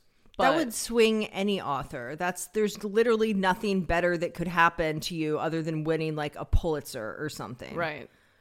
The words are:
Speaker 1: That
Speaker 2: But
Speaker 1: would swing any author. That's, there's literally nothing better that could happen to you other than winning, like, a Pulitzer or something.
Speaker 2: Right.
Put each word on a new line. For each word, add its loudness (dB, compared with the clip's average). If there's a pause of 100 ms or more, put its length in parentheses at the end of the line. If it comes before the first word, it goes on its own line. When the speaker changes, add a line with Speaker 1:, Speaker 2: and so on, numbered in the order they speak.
(380)
Speaker 1:
That 6
Speaker 2:
But 4
Speaker 1:
would 0
swing 2
any -2
author. -6
That's, -4
there's -2
literally 2
nothing 2
better 2
that -4
could -4
happen 2
to -6
you 0
other 0
than -2
winning, 0
like, -6
a -10
Pulitzer 0
or -6
something. -10
Speaker 2:
Right. -6 (320)